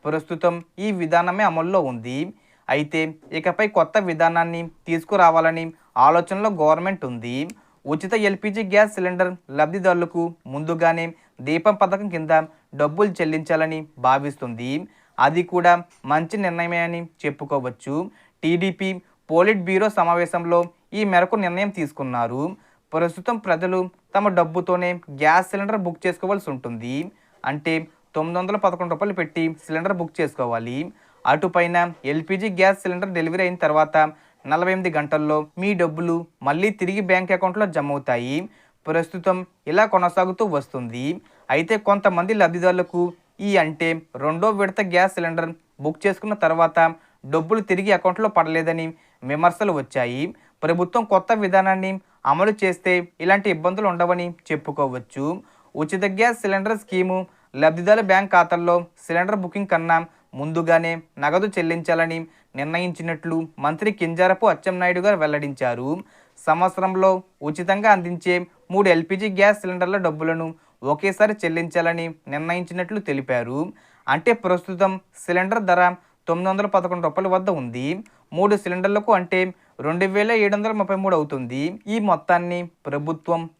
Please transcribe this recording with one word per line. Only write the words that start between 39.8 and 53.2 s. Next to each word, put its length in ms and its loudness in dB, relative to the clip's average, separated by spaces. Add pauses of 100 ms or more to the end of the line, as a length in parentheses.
కొనసాగుతూ 500 2 (120)
వస్తుంది. 480 -8 (500)
అయితే 200 2 (140)
కొంతమంది 540 2
లబ్ధిదారులకు 580 2 (480)
ఈ 20 0 (140)
అంటే 240 -2 (360)
రెండో 240 2 (120)
విడత 200 -2 (140)
గ్యాస్ 220 4
సిలిండర్ 340 -4 (340)
బుక్ 200 -4
చేసుకున్న 300 0 (100)
తర్వాత 340 4 (540)
డబ్బులు 360 0
తిరిగి 300 0
అకౌంట్లో 380 0
పడలేదని 500 0 (440)
విమర్శలు 500 2
వచ్చాయి. 420 -4 (400)
ప్రభుత్వం 480 0
కొత్త 200 2 (120)
విధానాన్ని 480 2 (400)
అమలు 200 2 (100)
చేస్తే 300 0 (320)